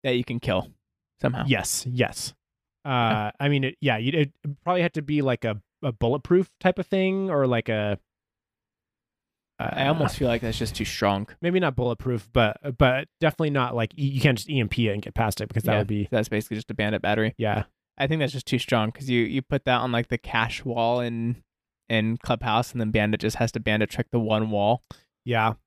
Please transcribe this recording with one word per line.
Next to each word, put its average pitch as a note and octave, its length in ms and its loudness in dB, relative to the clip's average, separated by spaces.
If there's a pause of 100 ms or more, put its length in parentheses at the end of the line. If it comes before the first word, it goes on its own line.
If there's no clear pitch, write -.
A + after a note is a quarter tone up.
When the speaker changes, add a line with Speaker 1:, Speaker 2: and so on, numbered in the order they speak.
Speaker 1:
That C3 80 0
you B2 120 0
can A#2 160 -6
kill F#2 280 -2 (520)
somehow. B2+ 260 -2
Speaker 2:
Yes, - 440 -2
yes. - 440 -2 (500)
Uh, D3 40 -8
Speaker 1:
Yeah. A2 420 2 (100)
Speaker 2:
I C#3+ 80 2
mean, C#3 160 2
it, C3 160 -4
yeah, B2 180 2
you'd, B2+ 160 -2
it D3+ 180 2 (320)
probably F3+ 180 2
had E3 120 0
to D3+ 80 -4
be, D3 200 0
like, B2+ 220 0
a, G#2+ 160 -2 (220)
a C#3+ 100 0
bulletproof C#3+ 560 2 (120)
type F#3 180 2
of F3+ 80 -6
thing, F#3+ 420 0
or, C#3+ 200 2
like, A#2+ 200 0
a, G#2 300 -2 (1600)
Speaker 1:
I - 280 -4
Speaker 2:
uh, - 20 2
Speaker 1:
almost D3+ 300 0
feel B2+ 100 0
like A#2 140 0
that's A2+ 160 -4
just A2+ 180 -6
too A2 80 -4
strong. G2+ 420 0 (140)
Speaker 2:
maybe F3 180 0
not D3+ 160 0
bulletproof, A#2+ 580 -2
but, A2 260 4 (200)
but C3 300 4 (120)
definitely D#3 300 2
not, B2+ 240 0
like, A2+ 220 -2
y-, C#3+ 80 -2
you C#3 160 0
can't B2+ 180 4
just - 120 -10
E C3+ 100 0
M G#2 80 2
P A2+ 200 2
it G2+ 40 0
and G#2 100 -4
get - 120 -12
past G#2+ 260 0
it, G#2 80 -4
because - 160 -2
that A2 80 2
Speaker 1:
Yeah, G#2 60 2
Speaker 2:
would G2+ 100 0
be G#2 240 -2
Speaker 1:
that's G#2+ 160 0
basically G#2+ 300 -4
just A2+ 120 -12
a G#2+ 40 -6
bandit G#2+ 280 -2
battery. A2 360 2
Speaker 2:
Yeah. G#2 260 0 (340)
Speaker 1:
I C#3 80 0
think D#3 140 0
that's C3+ 140 -2
just C3 120 -8
too B2 120 0
strong, A2+ 340 0
'cause C3+ 160 -12
you, A#2+ 140 2
you C3 180 -2
put C#3 240 -4
that B2 160 2
on, B2 100 -4
like, A#2 180 -2
the A#2+ 100 -2
cash A2+ 480 -2
wall A#2+ 340 0
in, A#2 420 -4 (460)
in A2+ 300 0
Clubhouse, A#2 540 0
and B2 80 -6
then G#2+ 100 0
Bandit G#2+ 300 2
just A2 160 -2
has A2+ 160 0
to A2+ 80 -4
bandit G#2+ 280 2
trick - 240 -4
the A#2+ 80 2
one A2 300 0
wall. G#2 320 2 (420)
Speaker 2:
Yeah. A2+ 300 2 (120)